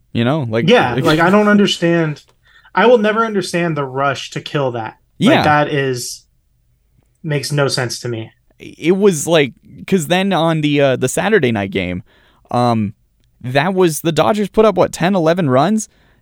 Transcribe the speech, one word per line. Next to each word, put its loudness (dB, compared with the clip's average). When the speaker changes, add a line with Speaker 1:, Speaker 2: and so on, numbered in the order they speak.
Speaker 1:
you -2
know? 0
Like, 0
Speaker 2:
yeah, 4
Speaker 1:
like -2
Speaker 2:
like, 2
I 4
don't 4
understand. 0
I 2
will 6
never 0
understand -2
the -2
rush -4
to -8
kill -2
that. -10
Like, 2
Speaker 1:
Yeah. 2
Speaker 2:
that 2
is, -4
makes -4
no 0
sense -4
to -10
me. -8
Speaker 1:
It -2
was 2
like, 0
'cause 0
then 0
on 0
the, 0
uh, 2
the -2
Saturday 0
night -2
game, -4
um, 0
that -2
was, 0
the -2
Dodgers 0
put 2
up, 2
what, 0
ten, -2
eleven 0
runs? 0